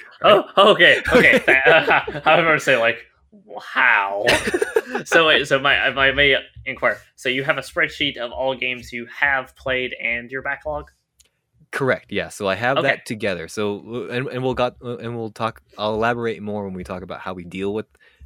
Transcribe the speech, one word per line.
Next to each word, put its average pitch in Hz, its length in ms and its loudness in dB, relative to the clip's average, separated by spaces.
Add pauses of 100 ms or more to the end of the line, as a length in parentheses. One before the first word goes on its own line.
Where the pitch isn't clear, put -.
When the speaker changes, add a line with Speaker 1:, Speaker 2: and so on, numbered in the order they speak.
(220)
Speaker 1:
right? 208 220 6 (140)
Speaker 2:
Oh, 196 160 8
okay, - 280 6 (120)
okay. 151 260 6
Speaker 1:
Okay. 135 220 4
Speaker 2:
<laughs> 135 40 -2
I 156 420 6
was 147 180 -8
about 160 280 4
to 147 60 2
say, 131 180 2
like, 113 200 2 (340)
wow. 107 1000 0
Speaker 1:
<laughs> - 60 4 (680)
Speaker 2:
So 165 240 4
wait, 139 200 2
so 135 120 2
my, 131 300 2
my, 135 220 2
may 139 260 2 (280)
inquire. 123 340 -2 (160)
So - 120 -8
you 131 160 -2
have 143 140 -2
a 135 40 -6
spreadsheet 151 560 -6
of 120 140 -8
all 131 240 -6
games 123 380 -8
you 117 140 -12
have 135 480 -2
played 127 460 -6
and 120 300 -6
your 135 100 -10
backlog? 147 480 -10 (840)
Speaker 1:
Correct. - 400 -4
Yeah. 90 180 -4
So - 180 -6
I 95 80 0
have 123 220 0
Speaker 2:
Okay. 139 100 0
Speaker 1:
that 113 180 -2
together. 98 440 -6
So, 104 300 -4 (300)
uh, - 40 -8
and, 127 140 -6
and 127 160 -8
we'll 131 100 -2
got, 123 280 -2
uh, 123 160 -10
and 117 200 -10
we'll 113 140 -8
talk, 113 300 -6 (160)
I'll 107 180 -2
elaborate 117 460 -2
more 104 220 -8
when 95 100 -10
we 92 120 -10
talk 92 180 -10
about 90 160 -14
how 92 140 -10
we 90 100 -12
deal 95 300 -6
with 107 140 -8 (380)